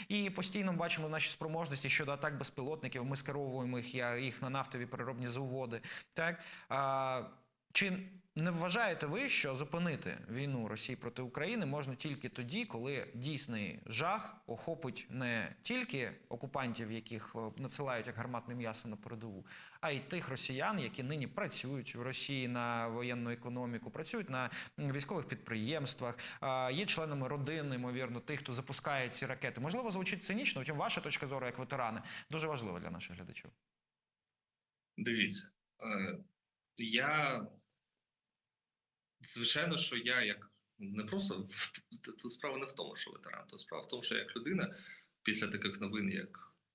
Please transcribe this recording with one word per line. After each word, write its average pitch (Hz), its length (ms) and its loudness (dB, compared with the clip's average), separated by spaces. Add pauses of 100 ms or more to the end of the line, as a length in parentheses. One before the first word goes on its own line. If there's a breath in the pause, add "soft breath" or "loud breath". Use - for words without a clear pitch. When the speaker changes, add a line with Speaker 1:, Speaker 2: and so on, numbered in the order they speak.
Speaker 1:
і 202 220 4
постійно 190 440 2
бачимо 160 360 2
наші 156 200 4
спроможності 156 600 0
щодо 143 220 4
атак 143 260 0
безпілотників, 131 680 0
ми 139 100 2
скеровуємо 131 640 0
їх, 123 180 -4
я-, 120 220 2
їх 131 240 -2
на 135 80 0
нафтові 131 360 -2
переробні 123 420 -4
заводи, 127 540 -2 (320 loud breath)
так? 170 260 2 (300 loud breath)
А, 135 540 4 (500)
чи 190 240 4 (380)
не 165 160 2
вважаєте 175 560 4
ви, 233 220 2
що 135 260 4
зупинити 147 600 0 (140)
війну 127 360 0
Росії 110 280 -2
проти 120 260 -4
України 160 440 0
можна 135 300 0
тільки 135 340 -4
тоді, 143 360 -2
коли 123 500 -2
дійсний 120 720 -2
жах 165 500 2 (120)
охопить 139 640 -4
не 120 520 0
тільки 143 500 0 (180)
окупантів, 120 640 -2
яких, 113 440 -6
е, 117 40 -4 (180)
надсилають 127 500 -2
як 117 80 -4
гарматне 120 400 -4
м'ясо 113 320 -2
на 107 80 -6
передову, 110 500 -8 (360 loud breath)
а 165 100 2
й 143 80 0
тих 151 300 -4
росіян, 139 500 2
які 127 240 -2
нині 135 240 0
працюють 139 680 -2
в 117 60 -4
Росії 127 460 2
на 120 400 2
воєнну 120 440 0
економіку, 120 600 -4
працюють 175 380 -2
на, 127 200 2 (300 loud breath)
м, 147 120 2
військових 143 360 0
підприємствах, 123 880 0 (220 loud breath)
а, 131 340 4
є 180 120 2
членами 151 420 2
родини, 147 480 0
ймовірно, 123 440 0
тих, 143 200 -2
хто 131 140 -4
запускає 135 560 0
ці - 160 -2
ракети? 127 360 -2
Можливо, 214 300 0
звучить 185 320 0
цинічно, 214 380 2
втім, 151 140 0
ваша 175 260 2
точка 214 260 0
зору 131 180 0
як 123 140 -2
ветерани 120 420 0 (280 loud breath)
дуже 156 180 0
важлива 113 320 0
для 82 120 -6
наших 87 240 -6
глядачів. - 360 -12 (1500)
Speaker 2:
Дивіться, 107 520 4 (340)
е, 101 340 0 (600)
я, 127 680 4 (1800)
звичайно, 147 560 4
що 123 200 2
я 123 240 4
як 104 300 0 (280)
не 101 240 -2
просто 190 440 0
в-, - 240 0 (300)
т-, - 100 -8
т-, 117 180 -8
справа 135 280 -4
не 135 80 -4
в 127 60 -6
тому, - 240 -6
що - 160 -4
ветеран, - 360 -10
то - 100 -14
справа - 260 -6
в - 40 -14
тому, 123 160 -4
що 117 120 2
як - 200 0
людина 170 400 0 (480 loud breath)
після 107 240 4
таких 98 340 -2
новин, 101 300 0
як, - 420 -6 (220)